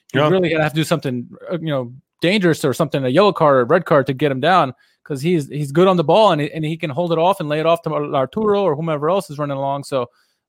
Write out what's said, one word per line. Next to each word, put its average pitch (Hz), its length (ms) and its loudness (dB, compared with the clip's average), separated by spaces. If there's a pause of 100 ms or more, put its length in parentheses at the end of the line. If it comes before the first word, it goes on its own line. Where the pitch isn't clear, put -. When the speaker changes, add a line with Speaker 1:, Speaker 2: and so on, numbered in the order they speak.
(140)
Speaker 1:
you 131 80 2
Speaker 2:
Yeah. 151 80 4
Speaker 1:
really 180 200 2
gotta 156 140 0
have 147 100 -2
to 156 60 -2
do 156 40 2
something, 131 460 -4 (220)
uh, 180 80 -4
you 160 80 -8
know, 127 260 -4 (280)
dangerous 180 420 2
or 135 100 2
something, 143 320 -2
a 127 40 0
yellow 180 240 4
card 147 220 4
or 131 60 4
a 120 40 2
red 165 200 0
card 143 220 2
to 143 60 -2
get 139 180 -2
him 131 80 -6
down, 151 340 2 (300)
'cause 139 180 -8
he's, 156 280 -2
he's 143 240 -6
good 175 160 4
on 185 80 2
the 170 80 2
ball, 196 260 4
and 156 100 0
he, 147 120 -4
and 160 100 -6
he 156 140 -6
can 165 120 -6
hold 165 220 -4
it 165 60 0
off 180 220 0
and 151 100 -6
lay 151 100 -2
it 156 60 -2
off 165 160 2
to 160 120 -6
Ar-, 147 220 -4
Arturo 202 480 0
or 165 120 0
whomever 156 340 -4
else 190 200 -2
is 143 80 -12
running 143 200 -6
along. 139 260 -4
So, 123 260 -4 (400)